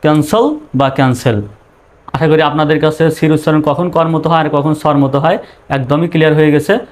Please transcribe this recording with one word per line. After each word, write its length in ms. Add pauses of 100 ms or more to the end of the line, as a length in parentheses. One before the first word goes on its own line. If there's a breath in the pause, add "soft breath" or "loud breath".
ক্যান্সেল 440 (280)
বা 160
ক্যান্সেল। 480 (720)
আশা 200
করি 140
আপনাদের 380
কাছে 320
সির 200
উচ্চারণ 300
কখন 280
কর 180
মতো 220
হয় 140
আর 60
কখন 240
স্বর 240
মতো 220
হয় 180 (320 loud breath)
একদমই 380
ক্লিয়ার 280
হয়ে 160
গেছে। 220 (180)